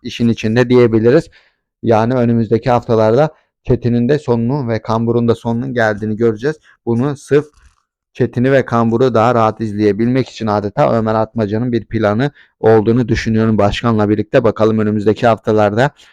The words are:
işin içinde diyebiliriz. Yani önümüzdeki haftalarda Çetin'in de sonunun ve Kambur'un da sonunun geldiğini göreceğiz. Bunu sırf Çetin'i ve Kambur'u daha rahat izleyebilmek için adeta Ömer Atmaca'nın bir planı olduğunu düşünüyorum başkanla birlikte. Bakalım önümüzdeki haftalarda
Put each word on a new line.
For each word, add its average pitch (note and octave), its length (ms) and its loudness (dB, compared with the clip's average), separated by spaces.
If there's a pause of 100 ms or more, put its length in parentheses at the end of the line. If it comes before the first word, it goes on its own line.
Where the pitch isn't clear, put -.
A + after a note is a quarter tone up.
işin A#2+ 260 -2
içinde A2+ 400 -2
diyebiliriz. A#2+ 600 4 (540)
Yani A2+ 300 0
önümüzdeki A#2 560 0
haftalarda A#2+ 600 2 (340)
Çetin'in A#2+ 460 0
de D3 100 0
sonunun A#2+ 500 -4
ve A2 120 -4
Kambur'un A#2 460 -2
da A2 80 2
sonunun A#2+ 380 -6
geldiğini A2 420 -2
göreceğiz. A#2 400 -2 (300)
Bunu B2 320 -2
sırf D3 280 0 (680)
Çetin'i B2 380 -2
ve C3 140 2
Kambur'u A#2 480 0
daha A2+ 220 2
rahat A2 260 0
izleyebilmek G#2+ 680 0
için - 180 -8
adeta G#2+ 500 0
Ömer A2 180 0
Atmaca'nın A2 560 -2
bir A#2 140 -4
planı A2 460 -2 (280)
olduğunu A2+ 480 2
düşünüyorum A2 500 0
başkanla G#2 520 0
birlikte. G#2+ 340 0
Bakalım A2 360 0
önümüzdeki G#2+ 480 0
haftalarda G#2+ 640 0 (220)